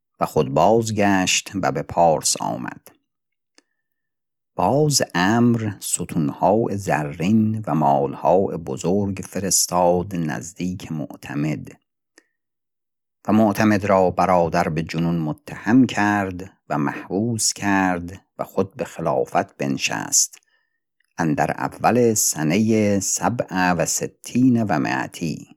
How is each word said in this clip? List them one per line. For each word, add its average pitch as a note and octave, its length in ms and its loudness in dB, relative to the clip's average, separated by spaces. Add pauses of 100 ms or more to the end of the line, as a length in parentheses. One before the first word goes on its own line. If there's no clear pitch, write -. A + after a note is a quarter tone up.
(200)
و E2+ 60 -2
خود - 280 0
بازگشت G2+ 1000 2
و C#2 160 -2
به C#2 100 -4
پارس - 600 2
آمد. A1+ 460 -8 (1700)
باز C3+ 460 2 (140)
عمرو A#2+ 540 2 (100)
ستونها F2 920 0
زرین G2 960 0
و D2+ 80 0
مالها C#2+ 640 2
بزرگ F#2 920 -2
فرستاد F2+ 840 0
نزدیک E2+ 760 -6
معتمد - 800 -6 (1600)
و G2 60 0
معتمد G#2+ 520 2
را F#2+ 260 4
برادر F2 580 2
به D#2+ 140 -2
جنون E2+ 360 -2
متهم G2+ 680 0
کرد G2 680 -2 (160)
و D2+ 80 -2
محبوس G2+ 760 -2
کرد F#2+ 720 -2 (120)
و - 60 -4
خود - 320 -4
به - 100 -6
خلافت D#2 720 -2
بنشست - 840 -4 (800)
اندر D2+ 340 0
اول A2+ 640 2
سنه G#2 840 2
سبع F#2 720 -2
و E2+ 120 0
ستین - 800 0
و F2+ 160 -2
مائتی. B1+ 760 -6